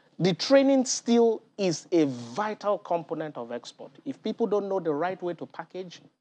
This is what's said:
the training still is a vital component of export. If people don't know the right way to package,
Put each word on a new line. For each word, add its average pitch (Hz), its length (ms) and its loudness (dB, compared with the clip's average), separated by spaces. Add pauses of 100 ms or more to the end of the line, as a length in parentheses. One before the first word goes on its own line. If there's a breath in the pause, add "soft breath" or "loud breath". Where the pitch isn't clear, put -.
(200 loud breath)
the 175 140 4
training 269 500 4
still 233 580 2 (160)
is 180 360 -2
a 160 140 6
vital 196 720 -4
component 160 600 -6
of 120 160 -8
export. - 380 -12 (120)
If - 180 -10
people 220 260 -2
don't 202 200 0
know 196 140 -2
the 165 120 -2
right 180 300 -4
way 175 120 -4
to 135 100 -12
package, 175 560 -14 (200)